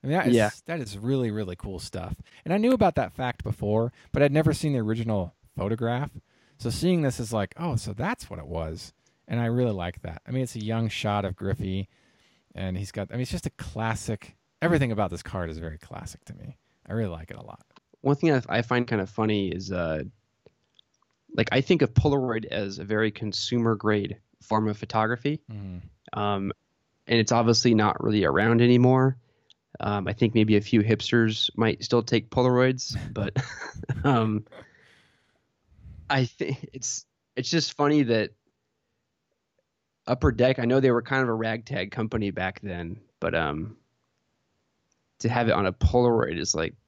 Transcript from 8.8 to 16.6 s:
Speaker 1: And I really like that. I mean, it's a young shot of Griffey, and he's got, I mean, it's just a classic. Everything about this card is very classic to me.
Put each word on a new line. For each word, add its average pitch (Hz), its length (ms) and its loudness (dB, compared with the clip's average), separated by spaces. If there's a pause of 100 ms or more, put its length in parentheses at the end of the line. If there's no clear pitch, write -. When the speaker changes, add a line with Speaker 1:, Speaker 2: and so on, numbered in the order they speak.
Speaker 1:
And 117 140 -4
I 117 60 0
really 117 260 0
like 90 300 -6
that. 82 260 -12
I - 40 -10
mean, 131 120 -2
it's 120 120 -8
a 110 80 -8
young 113 260 -2
shot 104 340 -2
of 92 120 -4
Griffey, 95 520 -4 (680)
and 92 240 -6
he's 98 140 -8
got, 98 180 -8
I - 40 -12
mean, 120 80 -4
it's 127 100 -6
just - 140 -6
a - 60 -8
classic. - 840 -6 (260)
Everything 135 300 2
about 101 200 -2
this 85 120 -10
card 87 260 -6
is 80 80 -8
very 80 200 -8
classic - 480 -14
to - 80 -16
me. - 240 -18 (300)